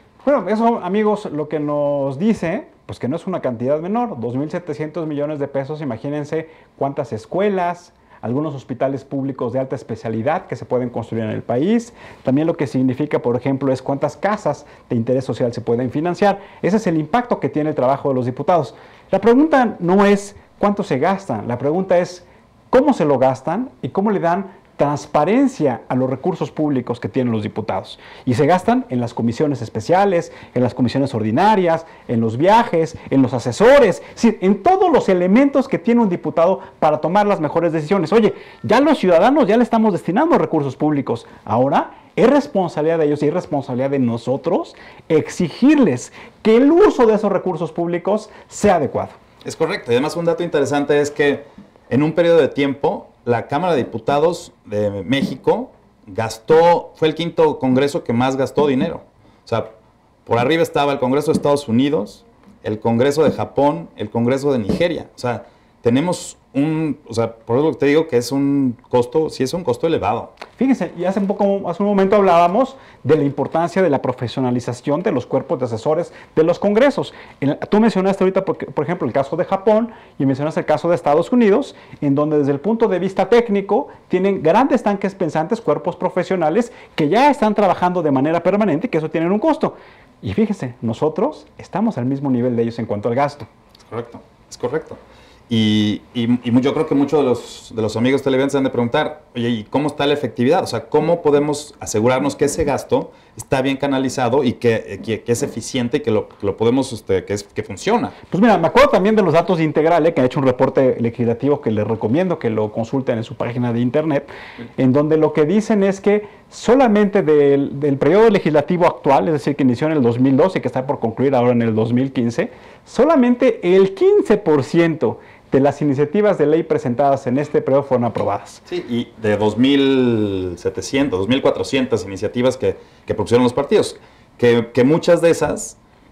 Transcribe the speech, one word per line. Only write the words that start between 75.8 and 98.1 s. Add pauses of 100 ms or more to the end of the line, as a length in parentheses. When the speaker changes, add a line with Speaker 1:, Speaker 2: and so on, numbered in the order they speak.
Speaker 1:
de
los
congresos. (260)
En, (120)
tú
mencionaste
ahorita,
por,
por
ejemplo,
el
caso
de
Japón (260)
y
mencionaste
el
caso
de
Estados
Unidos, (260)
en
donde
desde
el
punto
de
vista
técnico (220)
tienen
grandes
tanques
pensantes,
cuerpos
profesionales (220)
que
ya
están
trabajando
de
manera
permanente
y
que
eso
tienen
un
costo. (460)
Y
fíjense,
nosotros (140)
estamos
al
mismo
nivel
de
ellos
en
cuanto
al
gasto. (320)
Speaker 2:
Es
correcto, (300)
es
correcto. (540)
Y, (100)
y, (220)
y
mu-,
yo
creo
que
muchos
de
los,
de
los
amigos